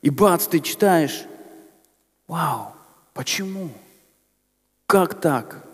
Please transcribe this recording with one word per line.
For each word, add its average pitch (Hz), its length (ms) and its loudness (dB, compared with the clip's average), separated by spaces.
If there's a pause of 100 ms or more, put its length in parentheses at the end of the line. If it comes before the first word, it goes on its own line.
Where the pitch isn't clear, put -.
И 147 80 4
бац, 180 380 4
ты 170 100 2
читаешь: 160 640 2 (1000)
"Вау, 156 460 -6 (420)
почему? 190 560 -6 (1160)
Как 185 340 2
так? 135 540 -4